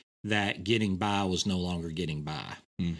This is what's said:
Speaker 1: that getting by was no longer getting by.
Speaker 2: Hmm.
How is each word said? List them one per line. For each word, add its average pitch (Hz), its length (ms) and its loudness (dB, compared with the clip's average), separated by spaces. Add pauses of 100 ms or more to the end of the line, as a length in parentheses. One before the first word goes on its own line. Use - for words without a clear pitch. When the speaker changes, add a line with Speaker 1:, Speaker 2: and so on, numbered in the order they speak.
(220)
Speaker 1:
that 104 420 0
getting 104 320 2
by 101 280 2
was 92 220 0
no 95 100 2
longer 87 320 -2
getting 78 340 -4
by. 73 220 -6 (340)
Speaker 2:
Hmm. 87 220 0